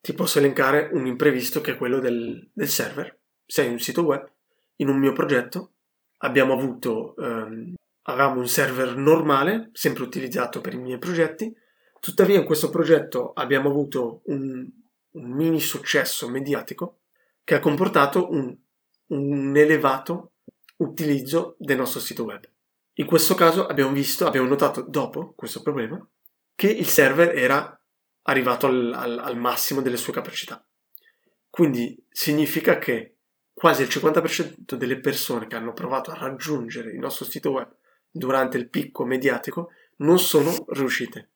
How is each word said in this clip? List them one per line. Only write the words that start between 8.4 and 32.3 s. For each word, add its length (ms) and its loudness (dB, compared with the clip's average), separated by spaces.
un 80 -4
server 480 0
normale, 760 4
sempre 320 -2
utilizzato 560 -6
per 140 -8
i 40 -8
miei 200 -8
progetti, 560 -2
tuttavia 380 4
in 60 2
questo 240 0
progetto 640 2
abbiamo 360 0
avuto 580 -2
un, 420 -8
un 180 -14
mini 300 0
successo 680 -2
mediatico 720 -6
che 100 2
ha 60 2
comportato 680 2
un, 240 -2
un 500 0
elevato 760 2
utilizzo 840 -2
del 180 0
nostro 240 -4
sito 240 -8
web. 220 -12
In 120 -2
questo 280 4
caso 320 4
abbiamo 260 2
visto, 340 0
abbiamo 220 2
notato 340 2
dopo 520 -6
questo 280 -12
problema 440 -6
che 140 2
il 180 0
server 500 6
era 420 0
arrivato 400 2
al, 280 2
al, 240 -6
al 180 -8
massimo 460 -2
delle 140 -2
sue 160 -6
capacità. 520 -10
Quindi 600 0
significa 680 0